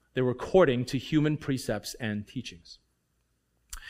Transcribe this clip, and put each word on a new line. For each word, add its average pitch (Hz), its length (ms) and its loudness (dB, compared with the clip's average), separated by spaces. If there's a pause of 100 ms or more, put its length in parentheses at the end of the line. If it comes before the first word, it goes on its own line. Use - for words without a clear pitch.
(160)
They 127 80 0
were 123 80 2
according 123 540 4
to 139 120 -4
human 151 400 0
precepts 123 600 -4
and 104 280 -4
teachings. - 520 -14 (1120)